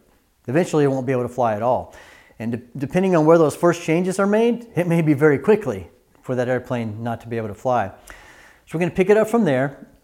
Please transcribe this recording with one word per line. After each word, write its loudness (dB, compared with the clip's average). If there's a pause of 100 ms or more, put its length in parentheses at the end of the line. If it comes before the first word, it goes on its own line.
(480)
eventually 0
it 4
won't -2
be 0
able 0
to -6
fly -2
at -6
all. -2 (460)
And -6
de-, -8 (160)
depending 0
on 4
where 8
those 2
first 0
changes -2
are 0
made, 0
it 0
may 2
be 2
very 2
quickly -2 (320)
for -6
that -2
airplane -4
not -6
to -20
be -8
able -6
to -12
fly. -2
So -16 (800)
we're -6
gonna -2
pick 2
it 6
up 2
from 0
there, -2 (160)